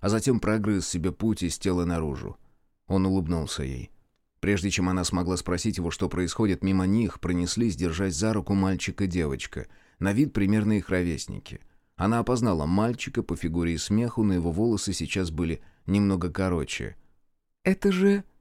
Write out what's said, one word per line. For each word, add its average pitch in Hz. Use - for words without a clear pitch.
а 90
затем 110
прогрыз 104
себе 90
путь 107
из 87
тела 90
наружу. 78
Он 95
улыбнулся 87
ей. 65
Прежде 98
чем 90
она 92
смогла 90
спросить 87
его, 85
что 87
происходит, 90
мимо 95
них 104
пронеслись, 90
держась 87
за 110
руку 104
мальчик 95
и 98
девочка, 78
на 98
вид 127
примерно 104
их 98
ровесники. 85
Она 110
опознала 113
мальчика 104
по 85
фигуре 85
и -
смеху, 113
но 101
его 85
волосы 104
сейчас 87
были 80
немного 95
короче. 85
"Это 196
же..." 196